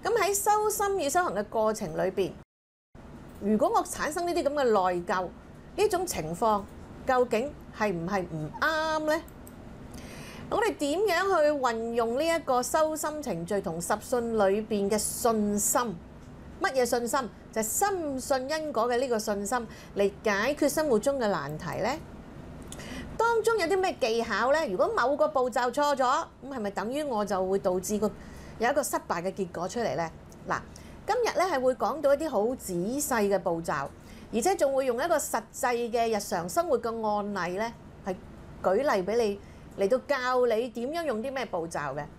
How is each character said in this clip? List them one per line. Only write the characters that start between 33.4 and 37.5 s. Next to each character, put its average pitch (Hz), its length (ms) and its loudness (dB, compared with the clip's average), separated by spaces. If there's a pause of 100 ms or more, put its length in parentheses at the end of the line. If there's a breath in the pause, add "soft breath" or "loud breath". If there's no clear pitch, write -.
驟， 156 260 -2 (460 loud breath)
而 226 80 2
且 370 140 4
仲 277 200 2
會 269 120 2
用 240 160 0
一 339 40 0
個 339 100 4
實 247 240 -2 (120)
際 247 200 0 (180)
嘅 226 240 2
日 202 40 2
常 180 300 -4
生 339 180 0
活 254 120 2
嘅 233 100 -4 (180)
案 202 440 -2